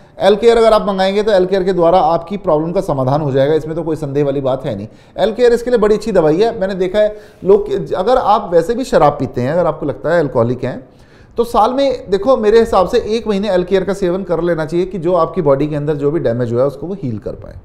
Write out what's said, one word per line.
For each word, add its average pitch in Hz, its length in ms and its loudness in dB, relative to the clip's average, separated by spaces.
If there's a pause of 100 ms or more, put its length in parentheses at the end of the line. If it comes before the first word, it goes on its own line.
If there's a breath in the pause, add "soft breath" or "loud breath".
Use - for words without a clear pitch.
(200 loud breath)
एल 202 160 4
केयर 233 200 4
अगर 226 160 6
आप 202 160 2
मंगाएंगे 196 340 0
तो 214 100 0
एल 185 140 4
केयर 185 180 0
के 190 80 0
द्वारा 175 260 4
आपकी 165 380 0
प्रॉब्लम 165 360 0
का 185 80 -2
समाधान 139 400 0
हो 143 120 -2
जाएगा, 139 220 2
इसमें 156 220 -4
तो 170 60 -4
कोई 156 140 -4
संदेह 143 280 -2
वाली 139 160 -2
बात 131 240 -2
है 120 120 -6
नहीं। 131 120 -10 (300 loud breath)
एल 208 140 0
केयर 240 200 4
इसके 233 180 -2
लिए 240 80 2
बड़ी 208 160 4
अच्छी 208 180 -4
दवाई 156 240 4
है। 220 240 0
मैंने 196 140 -4
देखा 185 240 -2
है 208 220 0 (240 loud breath)
लोग, 185 480 0
अगर 196 240 0
आप 208 360 0
वैसे 175 220 2
भी 254 100 -4
शराब 156 280 2
पीते 127 280 -4
हैं, 127 120 -2
अगर 175 140 0
आपको 151 200 -4
लगता 143 280 -4
है 175 60 2
अल्कोहलिक 127 440 0
हैं, 170 240 -8 (480 soft breath)
तो 233 80 0
साल 226 280 2
में 269 380 -2
देखो 202 260 2
मेरे 220 240 4
हिसाब 220 280 2
से 247 100 0
एक 214 280 -4
महीने 208 240 -2
एल 180 140 0
केयर 185 200 0
का 196 80 -2
सेवन 185 300 -2
कर 170 180 -4
लेना 165 240 0
चाहिए 175 220 -2
कि 185 120 -8
जो 175 160 -2
आपकी 160 280 0
बॉडी 143 240 2
के 151 100 -4
अंदर 143 180 -4
जो 143 160 -2
भी 160 100 -2
डैमेज 120 320 -2
हुआ 120 80 0
है 135 60 2
उसको - 200 -6
वो 196 80 -8
हील 120 240 -6
कर - 140 -10
पाए। - 320 -16